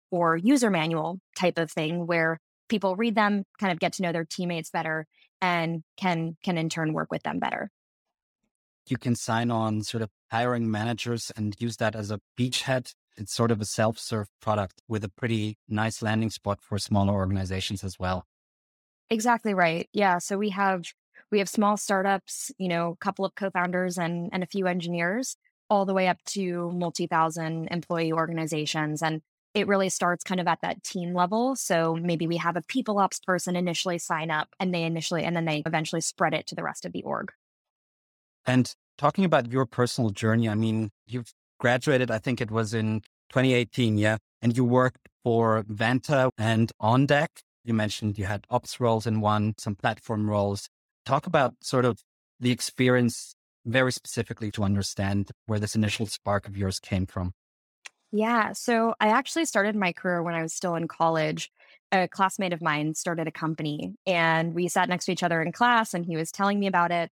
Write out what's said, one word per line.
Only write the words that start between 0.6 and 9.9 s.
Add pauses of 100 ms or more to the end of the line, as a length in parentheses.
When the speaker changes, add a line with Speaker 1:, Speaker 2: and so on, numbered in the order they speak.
Speaker 1:
manual (140)
type
of
thing
where (280)
people
read
them, (140)
kind
of
get
to
know
their
teammates
better, (340)
and (140)
can,
can
in
turn
work
with
them
better. (1160)
Speaker 2:
You
can
sign
on
sort